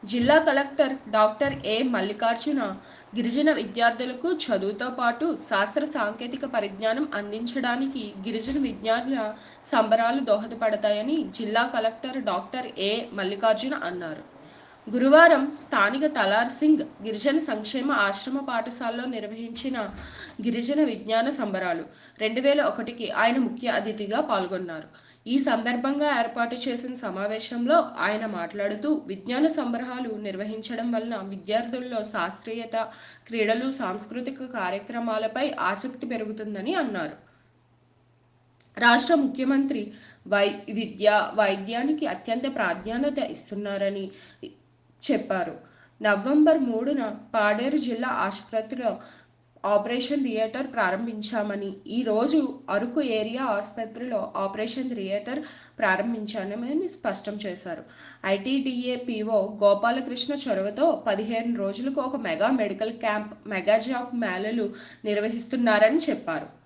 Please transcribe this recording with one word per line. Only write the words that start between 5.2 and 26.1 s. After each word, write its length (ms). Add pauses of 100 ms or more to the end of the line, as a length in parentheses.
శాస్త్ర 500
సాంకేతిక 600
పరిజ్ఞానం 680
అందించడానికి 1000 (160)
గిరిజన 340
విజ్ఞానుల 720 (300)
సంబరాలు 560
దోహదపడతాయని 1040 (100)
జిల్లా 380
కలెక్టర్ 500
డాక్టర్ 560
ఏ 220 (120)
మల్లికార్జున 600
అన్నారు. 500 (680)
గురువారం 600
స్థానిక 540
తలార్ 420
సింగ్ 320
గిరిజన 600
సంక్షేమ 520
ఆశ్రమ 480
పాఠశాలలో 680
నిర్వహించిన 720 (680)
గిరిజన 380
విజ్ఞాన 460
సంబరాలు 540 (360)
రెండు 220
వేల 200
ఒకటికి 500
ఆయన 260
ముఖ్య 320
అతిథిగా 520
పాల్గొన్నారు. 840 (220)
ఈ 120
సందర్భంగా 800